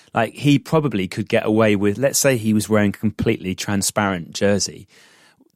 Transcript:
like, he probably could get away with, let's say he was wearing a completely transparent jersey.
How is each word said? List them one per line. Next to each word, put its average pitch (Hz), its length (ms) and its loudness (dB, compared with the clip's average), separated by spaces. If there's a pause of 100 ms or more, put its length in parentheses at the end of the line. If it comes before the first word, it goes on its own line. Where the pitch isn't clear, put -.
(140)
like, 117 200 0
he 143 240 2
probably 117 500 -2
could - 200 -8
get 110 160 0
away 107 320 2
with, 101 220 0
let's 127 200 0
say 131 200 2
he 107 160 0
was 107 140 0
wearing 104 220 2
a - 20 -8
completely - 640 -2
transparent 98 760 -4
jersey. 98 540 -2 (680)